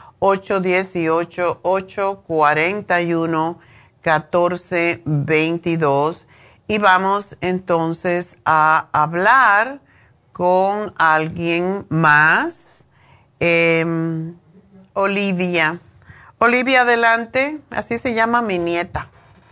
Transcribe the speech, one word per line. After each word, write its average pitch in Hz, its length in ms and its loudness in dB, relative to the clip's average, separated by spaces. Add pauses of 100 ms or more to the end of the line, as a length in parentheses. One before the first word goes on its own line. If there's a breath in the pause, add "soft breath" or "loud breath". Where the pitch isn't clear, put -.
(200 loud breath)
ocho 196 400 0
dieciocho, 175 1000 -2
ocho 196 640 -4
cuarenta 165 760 0
y 170 120 -2
uno, 165 460 -2 (420 soft breath)
catorce 170 1040 -2
veintidós. 156 1200 -2 (400 soft breath)
Y 214 120 -2
vamos 196 640 2
entonces 175 1000 -2
a 156 480 2
hablar 214 880 2 (540 soft breath)
con 190 640 0
alguien 170 920 0
más. 160 960 2 (560 soft breath)
Em, 165 960 0 (580)
Olivia. 180 840 -2 (600 soft breath)
Olivia, 247 420 2
adelante. 233 800 0 (100)
Así - 280 -6
se 240 160 -4
llama 226 280 0
mi 196 180 -4
nieta, 170 500 -4 (420)